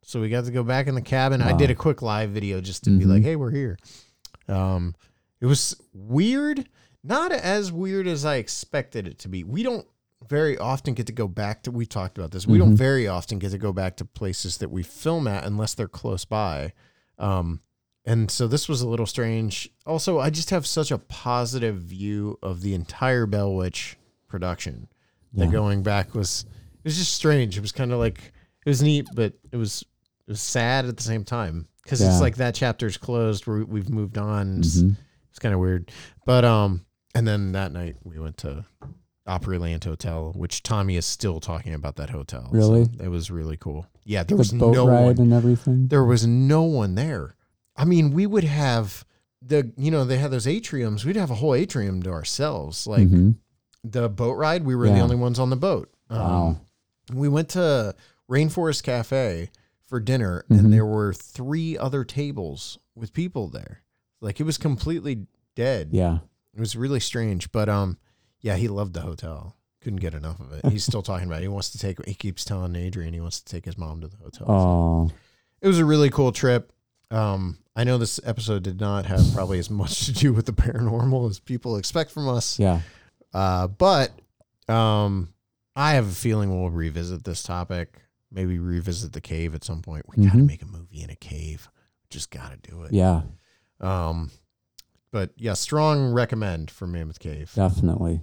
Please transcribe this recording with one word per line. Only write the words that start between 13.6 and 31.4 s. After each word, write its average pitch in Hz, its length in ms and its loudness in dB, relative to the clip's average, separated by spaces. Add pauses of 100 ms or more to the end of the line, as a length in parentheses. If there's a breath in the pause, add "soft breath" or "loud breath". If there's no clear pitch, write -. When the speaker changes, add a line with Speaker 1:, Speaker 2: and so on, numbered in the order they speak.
Speaker 1:
back 92 240 -4
to - 80 -10
places - 540 -8
that 90 120 -8
we 92 140 -4
film 160 420 -4
at 101 180 -4
unless 104 300 -4
they're 104 140 -6
close 104 360 -8
by. 87 480 -4 (460)
Um, 90 420 -2 (440)
and 113 260 0
so - 160 -2
this 143 220 -2
was 135 140 -2
a 123 60 -4
little 113 180 -2
strange. 113 640 -4 (160)
Also, 160 360 -2
I 147 100 0
just 160 200 -6
have 175 160 0
such 156 260 -2
a 113 60 -2
positive 120 760 -4
view 101 640 -6
of 90 220 -6
the 98 120 -4
entire 120 520 -2
Bell 101 260 -2
Witch 92 440 -6 (320)
production. 85 580 -8 (480)
That 90 120 2
Speaker 2:
Yeah. 80 60 2
Speaker 1:
going 101 300 2
back 101 320 0
was, - 300 -4 (280 soft breath)
it - 120 -20
was 156 140 -2
just 180 160 -2
strange. 127 420 2
It 101 40 -4
was 104 120 -8
kinda 123 240 -2
like, - 360 -4 (320)
it - 40 0
was 135 140 2
neat, 147 320 2
but 110 200 0 (160)
it 123 60 -8
was, 110 260 -4 (460)
it - 20 -12
was 104 100 -6
sad 127 460 0
at 117 100 -6
the 123 60 -10
same 113 220 -4
time. 85 420 -6 (180)